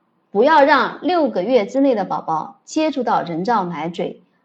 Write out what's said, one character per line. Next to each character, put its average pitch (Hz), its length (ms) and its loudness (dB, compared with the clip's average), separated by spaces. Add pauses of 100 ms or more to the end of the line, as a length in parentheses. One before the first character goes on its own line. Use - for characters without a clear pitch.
(300)
不 202 140 2
要 302 180 6
让 269 400 2
六 320 260 0
个 208 140 -4
月 214 240 2
之 240 140 -2
内 269 160 2
的 196 80 -2
宝 170 160 -6
宝 - 440 -6
接 311 280 -2
触 254 100 -4
到 220 200 0
人 165 220 -6
造 214 200 0
奶 165 240 -8
嘴 - 340 -8 (220)